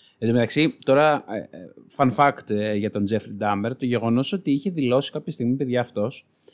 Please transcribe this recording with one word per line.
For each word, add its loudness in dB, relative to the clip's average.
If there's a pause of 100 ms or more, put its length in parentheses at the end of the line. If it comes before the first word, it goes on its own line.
(200)
Εν 0
τω 2
μεταξύ, 2
τώρα, 4
ε, -10
ε, -18 (380)
fun 4
fact, 2
ε, -2
για -2
τον -2
Jeffrey -4
Dahmer, 0
το -6
γεγονός 0
ότι -4
είχε 0
δηλώσει 0
κάποια -8
στιγμή, -2
παιδιά, -2
αυτός, -6 (280)